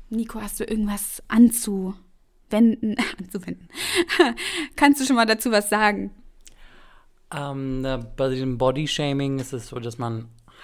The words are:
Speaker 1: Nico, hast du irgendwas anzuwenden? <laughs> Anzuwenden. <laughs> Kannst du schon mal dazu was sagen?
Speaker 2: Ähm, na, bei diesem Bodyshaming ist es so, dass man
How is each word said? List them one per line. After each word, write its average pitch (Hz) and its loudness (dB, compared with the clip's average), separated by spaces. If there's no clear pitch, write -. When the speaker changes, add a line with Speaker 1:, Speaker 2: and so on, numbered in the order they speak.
Speaker 1:
Nico, 226 -6
hast 208 -8
du - -4
irgendwas 208 -4
anzuwenden? 220 2
<laughs> - -12
Anzuwenden. 180 -12
<laughs> 294 -2
Kannst 285 6
du 262 0
schon 262 4
mal 226 4
dazu 220 2
was 208 2
sagen? 202 2
Speaker 2:
Ähm, 135 -6
na, 131 -2
bei 120 -4
diesem 131 -2
Bodyshaming 139 0
ist 131 -8
es 117 -10
so, 123 -12
dass 117 -6
man 113 -6